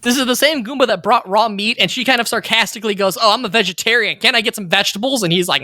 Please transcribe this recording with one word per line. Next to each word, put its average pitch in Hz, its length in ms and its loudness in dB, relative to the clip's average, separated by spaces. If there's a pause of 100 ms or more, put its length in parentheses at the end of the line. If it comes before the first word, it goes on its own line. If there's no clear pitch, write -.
This 240 140 2
is 269 100 0
the 247 80 0
same 277 300 0
Goomba 262 240 0
that 196 120 0
brought 208 280 0
raw 214 200 2
meat, 208 320 -2
and 202 80 2
she 247 160 -4
kind 254 160 2
of 226 60 -2
sarcastically 220 680 -2
goes, 190 240 0
Oh, 220 120 4
I'm 247 120 0
a 226 40 -4
vegetarian. 208 680 0
Can 247 160 2
I 233 60 2
get 220 160 -2
some 202 120 -8
vegetables? 202 540 0
And 170 100 0
he's 180 160 2
like 143 160 0